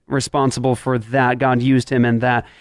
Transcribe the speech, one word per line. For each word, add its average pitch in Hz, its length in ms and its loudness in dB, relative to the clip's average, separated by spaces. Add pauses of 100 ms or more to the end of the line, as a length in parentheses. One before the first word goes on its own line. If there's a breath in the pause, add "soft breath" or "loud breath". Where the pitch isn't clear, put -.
responsible 131 680 -2
for 127 240 -2
that. 123 400 0
God 127 240 0
used 131 280 2
him 123 140 2
in 117 160 2
that. 120 260 0 (140 loud breath)